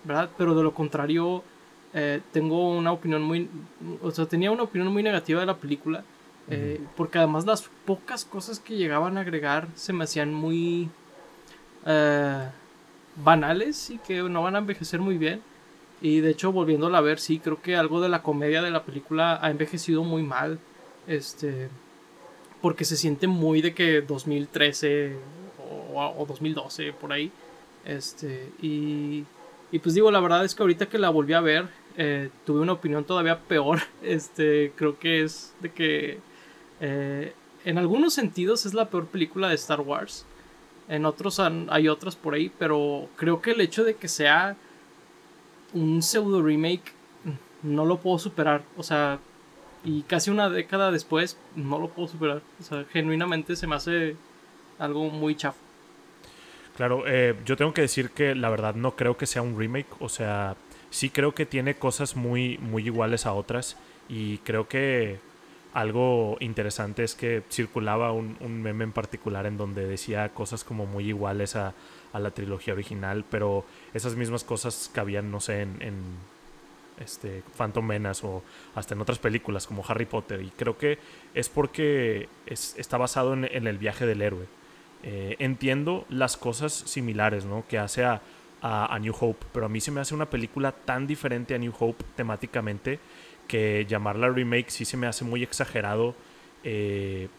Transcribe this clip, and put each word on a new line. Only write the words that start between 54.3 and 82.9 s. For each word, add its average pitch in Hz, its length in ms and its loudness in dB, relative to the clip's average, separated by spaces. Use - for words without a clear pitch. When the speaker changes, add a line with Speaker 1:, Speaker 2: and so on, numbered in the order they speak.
Speaker 1:
algo 151 300 0
muy 151 260 0
chafo. 147 240 -4
Speaker 2:
Claro, 123 320 0
eh, 123 380 4
yo 131 100 2
tengo 151 180 2
que 165 100 4
decir 127 260 0
que 139 260 2
la 120 140 0
verdad 107 260 0
no 123 220 -2
creo 120 180 2
que 139 120 -4
sea 120 160 -2
un 120 140 -4
remake. 120 440 -4
O 123 80 -6
sea, 101 480 -2
sí - 180 -2
creo 143 240 2
que 151 140 -2
tiene 135 280 -2
cosas 135 400 -2
muy, 123 440 -2
muy 110 260 -4
iguales 113 400 0
a 107 80 -2
otras, 120 440 -4
y 107 320 -6
creo 110 280 -2
que 123 520 0
algo 113 680 2
interesante 107 600 -4
es 110 120 -4
que 117 340 -2
circulaba 113 640 -2
un, 113 300 -4
un 117 200 -8
meme 110 220 -4
en 110 80 -4
particular 104 560 -4
en 104 100 -4
donde 98 300 -4
decía 104 420 -4
cosas 110 340 -8
como 107 220 -6
muy 101 220 -6
iguales 101 480 -4
a, 98 180 -4
a 107 60 -6
la 101 120 -4
trilogía 101 420 -6
original, 101 580 -6
pero 101 340 -2
esas 113 220 -4
mismas 120 280 -4
cosas - 500 -6
cabían, 101 380 -4
no 101 80 -6
sé, 101 220 -4
en, 98 200 -8
en, 101 140 -8
este, 98 420 -12
Phantom 110 280 -2
Menace 104 420 -4
o 92 160 -8
hasta 107 180 -6
en 104 80 -4
otras 113 160 -2
películas 107 480 -2
como 101 220 -8
Harry 113 180 -2
Potter, 104 360 -6
y 95 80 -10
creo 113 280 -4
que 147 220 0
es 123 160 -2
porque 139 800 0
es, - 320 -10
está 127 200 -4